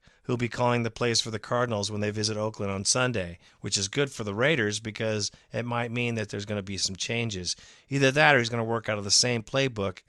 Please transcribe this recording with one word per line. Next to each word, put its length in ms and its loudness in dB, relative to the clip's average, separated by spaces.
who'll 120 0
be 120 -2
calling 340 2
the 80 -2
plays 300 2
for 100 -8
the 80 -6
Cardinals 520 0
when 120 -4
they 80 2
visit 260 -2
Oakland 340 -2
on 140 -2
Sunday, 540 0
which 160 -2
is 100 -2
good 240 0
for 100 -10
the 120 -4
Raiders 460 2
because 500 -2
it 140 -4
might 260 -4
mean 240 0
that 140 -4
there's 160 -6
gonna 180 -4
be 140 -8
some 180 -4
changes. 600 -4
Either 220 6
that 240 6
or 40 8
he's 120 2
gonna 120 -2
work 260 -2
out 100 0
of 60 -6
the 60 -4
same 320 4
playbook 680 -2